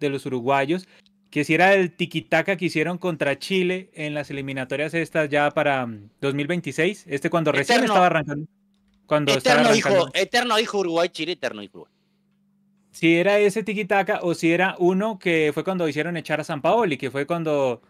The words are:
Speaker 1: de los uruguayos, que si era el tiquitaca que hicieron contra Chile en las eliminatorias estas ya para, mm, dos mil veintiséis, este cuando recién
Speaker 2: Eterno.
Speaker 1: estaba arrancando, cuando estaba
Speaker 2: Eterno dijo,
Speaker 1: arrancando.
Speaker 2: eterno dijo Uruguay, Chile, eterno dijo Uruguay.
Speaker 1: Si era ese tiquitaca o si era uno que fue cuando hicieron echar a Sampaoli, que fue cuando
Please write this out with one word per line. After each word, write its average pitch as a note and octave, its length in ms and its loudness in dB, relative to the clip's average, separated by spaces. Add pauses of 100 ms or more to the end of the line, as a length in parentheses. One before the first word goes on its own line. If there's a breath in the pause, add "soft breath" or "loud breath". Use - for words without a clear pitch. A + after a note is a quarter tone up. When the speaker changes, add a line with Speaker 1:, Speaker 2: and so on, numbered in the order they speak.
Speaker 1:
de C#3+ 100 0
los C#3 160 -6
uruguayos, C#3 640 -2 (420 soft breath)
que D3 140 -2
si D#3 100 0
era F3+ 200 6
el F#3 180 2
tiquitaca D#3+ 640 -2
que F3 80 -6
hicieron E3 340 -2
contra D3+ 400 -2
Chile F#3 560 -2
en D3+ 200 -8
las D3 180 -8
eliminatorias C#3 640 -6
estas D#3+ 340 -2
ya D3 240 2
para, C#3 340 0
mm, G#2+ 240 -14 (100)
dos C#3 140 -2
mil C#3+ 140 -4
veintiséis, E3+ 580 -4
este C#3+ 240 -4
cuando D#3+ 220 0
recién C#3+ 260 2
Speaker 2:
Eterno. A#3 160 2
Speaker 1:
estaba F#3 120 6
arrancando, D#3 420 -2 (580)
cuando D3 260 2
estaba C3+ 280 4
Speaker 2:
Eterno - 160 6
dijo, A3 140 0
Speaker 1:
arrancando. F3 240 2
Speaker 2:
eterno A3+ 420 0
dijo G#3+ 240 0
Uruguay, E3+ 300 0
Chile, D#3+ 220 -6
eterno A2+ 280 -6
dijo F#2+ 180 -16
Uruguay. D2+ 140 -20 (1000)
Speaker 1:
Si E3 260 2
era G3 220 4
ese G#3 240 2
tiquitaca G3 600 -2
o E3+ 120 0
si E3 180 2
era F3+ 260 2
uno F#3+ 400 2
que D#3 360 0
fue D#3+ 80 -4
cuando F3+ 260 -2
hicieron D3+ 280 -4
echar D#3 240 -4
a D3+ 40 -6
Sampaoli, E3+ 520 0
que C3 140 -6
fue C#3 160 -4
cuando D3 640 -2